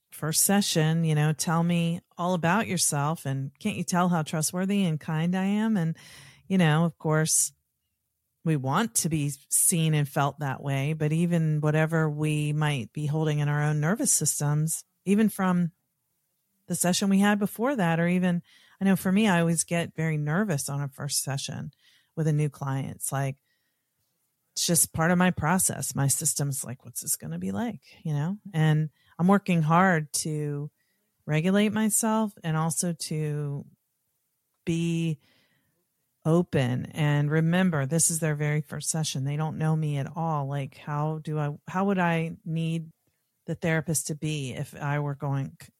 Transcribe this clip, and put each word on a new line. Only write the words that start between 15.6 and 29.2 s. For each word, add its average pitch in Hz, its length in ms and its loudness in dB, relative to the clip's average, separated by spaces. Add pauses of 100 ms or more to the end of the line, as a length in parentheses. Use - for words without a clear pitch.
the 180 80 -2
session 180 340 2
we 196 100 6
had 202 200 4
before 214 380 -2
that, 165 240 2
or 170 80 2
even, 180 320 2 (400)
I - 20 -4
know 190 140 4
for 190 160 0
me, 214 160 4
I 175 100 4
always 165 240 2
get 170 320 -4
very 160 220 -2
nervous 151 500 -2
on 143 140 -4
a 143 80 -6
first 135 340 -6
session 139 480 -6 (460)
with 156 100 0
a 160 60 2
new 151 160 2
client. 135 480 -6
It's - 160 -8
like, 135 240 -4 (1160)
it's - 120 -2
just 170 240 2
part 165 200 2
of 180 60 4
my 180 140 4
process. - 640 -2
My 139 120 2
system's 143 580 -2
like, 120 180 -12
"What's 120 160 -14
this - 160 -4
gonna 165 240 -10
be 190 140 -4
like?" 214 260 -6 (240)
You 160 100 -4
know? 156 260 -2 (140)
And 156 360 2 (280)
I'm 170 100 2